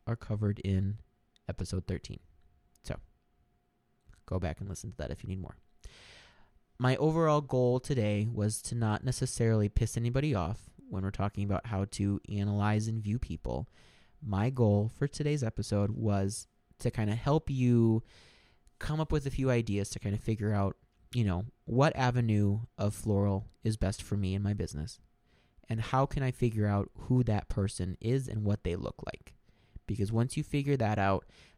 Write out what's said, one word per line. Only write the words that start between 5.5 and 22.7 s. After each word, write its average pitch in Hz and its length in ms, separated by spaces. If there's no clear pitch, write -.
My 127 180
overall 156 440
goal 127 400
today 107 500
was 107 320
to - 120
not 113 280
necessarily 113 680
piss - 260
anybody 127 380
off 95 340
when 98 140
we're 95 60
talking 101 320
about 98 260
how 98 240
to 101 360
analyze 104 580
and 113 160
view 104 160
people. 73 480
My 107 280
goal 107 440
for 147 140
today's 147 340
episode 101 500
was 101 560
to 123 100
kinda 107 240
help 139 340
you 120 540
come 156 220
up 160 100
with 147 160
a 135 40
few 131 200
ideas 110 400
to - 80
kinda 104 200
figure 107 340
out, 98 240
you 120 100
know, 95 220
what 131 320
avenue 110 640